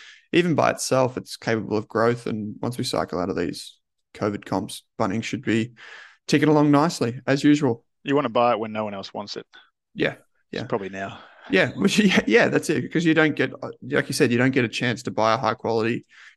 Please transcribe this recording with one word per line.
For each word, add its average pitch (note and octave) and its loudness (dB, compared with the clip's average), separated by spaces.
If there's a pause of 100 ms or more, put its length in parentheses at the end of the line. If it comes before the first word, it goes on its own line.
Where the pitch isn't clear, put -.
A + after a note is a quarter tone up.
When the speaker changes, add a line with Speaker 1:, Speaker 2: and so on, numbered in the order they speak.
(320)
Speaker 1:
even F3 4
by B2 4
itself, B2+ 0
it's - -10
capable A2 -2
of G#2 -4
growth. A#2 0
And G#2+ -6
once A#2+ -4
we B2+ -4
cycle F2 -2
out F2+ -2
of - -6
these - -6 (340)
covid G#2 -4
comps, - -6 (160)
Bunnings A2 -2
should - -8
be A2+ 0 (560)
ticking D3+ 4
along D3+ 6
nicely C#3+ 2
as C#3 0
usual. D3 2 (180)
Speaker 2:
You C#3 0
wanna C#3+ 0
buy A#2+ 4
it G#2+ 0
when A2 -6
no G#2+ -4
one G#2 -6
else G2 -12
wants G2+ -10
it. A2 -14 (480)
Speaker 1:
Yeah, D3 -2 (360)
Speaker 2:
It's - -6
Speaker 1:
yeah. - -8
Speaker 2:
probably G2+ -4
now. G2 -10 (300)
Speaker 1:
Yeah, F3 2
which, - 0
<laughs> - -
yeah, G#3 4
yeah, G#3+ 4
that's D3 -2
it. C#3 -2
'Cause E3 0
you D#3+ 4
don't D#3 4
get, C3 -2 (120)
uh, A#2 -10 (100)
like C3+ -2
you C#3 -4
said, B2+ 2
you A#2+ 2
don't C3 2
get B2+ 2
a A#2 -4
chance B2 -4
to G#2+ -6
buy A2 2
a A2 2
high A2 -2
quality A2+ -2 (320)